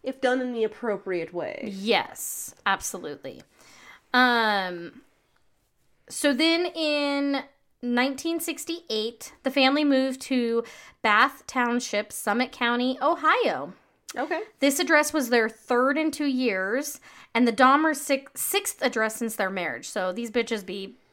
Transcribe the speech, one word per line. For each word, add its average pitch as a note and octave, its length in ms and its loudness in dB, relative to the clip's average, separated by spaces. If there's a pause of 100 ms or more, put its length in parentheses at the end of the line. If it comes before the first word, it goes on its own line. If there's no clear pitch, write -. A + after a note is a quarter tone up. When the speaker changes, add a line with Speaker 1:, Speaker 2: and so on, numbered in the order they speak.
Speaker 1:
if C4 160 -6
done B3+ 200 2
in B3 120 -4
the A#3 100 -2
appropriate G3 720 -4
way. - 380 -6
Speaker 2:
Yes, - 800 -4 (100)
absolutely. F3 760 -6 (720)
Um, G#3 880 2 (1040)
so - 240 0
then E4 340 2
in C#4+ 760 0 (420)
nineteen C4+ 560 -2
sixty-eight, A#3+ 920 -8 (100)
the C4 80 -2
family C#4 340 4
moved C4 380 2
to A#3 400 0 (400)
Bath A3+ 440 4
Township, A#3+ 680 -2
Summit A#3+ 400 -2
County, B3 480 0
Ohio. C#4+ 720 2 (440)
Speaker 1:
Okay. D#4 240 -4 (200)
Speaker 2:
This C#4 180 4
address D4+ 340 4
was C4 180 0
their A#3 180 4
third B3+ 480 0
in D#4 140 0
two D4 160 -4
years, B3 760 -2 (340)
and A#3+ 140 6
the A3+ 40 2
Dahmer's C#4+ 480 6
six-, C#4 400 -4
sixth - 420 -2
address A3 340 0
since A3+ 200 -6
their F#3+ 120 -2
marriage. E3+ 400 -6
So F#3 240 -2
these A3+ 180 -6
bitches A3+ 360 -2
be G3 300 -10 (160)